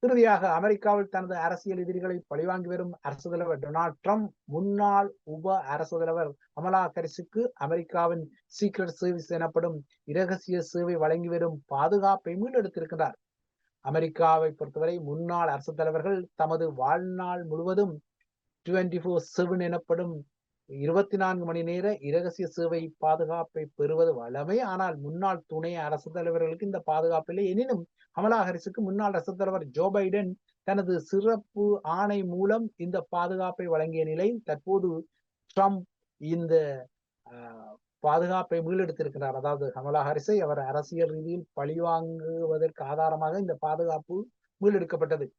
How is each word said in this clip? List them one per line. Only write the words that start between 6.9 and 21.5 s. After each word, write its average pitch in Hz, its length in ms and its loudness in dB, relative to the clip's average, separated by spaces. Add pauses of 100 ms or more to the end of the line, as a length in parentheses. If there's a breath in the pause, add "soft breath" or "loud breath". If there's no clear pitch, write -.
ஹாரிஸுக்கு 180 600 -4
அமெரிக்காவின் 170 760 0 (160 soft breath)
சீக்ரெட் 196 420 -2
சர்வீஸ் 170 420 -4
எனப்படும் 165 540 -2 (200)
இரகசிய 180 560 -2
சேவை 175 360 -2
வழங்கி 165 320 2
வரும் 165 380 -2
பாதுகாப்பை 185 680 2
மீட்டெடுத்திருக்கிறார். 185 760 -2 (680)
அமெரிக்காவை 160 720 4
பொறுத்தவரை, 156 480 -2
முன்னாள் 170 500 -2
அரசு 156 260 -4
தலைவர்கள் 160 600 -2
தமது 160 400 0
வாழ்நாள் 180 720 -2
முழுவதும் 170 580 0 (680)
ட்வென்டி 180 300 0
ஃபோர் 170 260 0 (120)
செவன் 180 240 2
எனப்படும் 170 640 -2 (420)
இருபத்தி 165 480 0
நான்கு 185 280 0
மணி 165 180 -2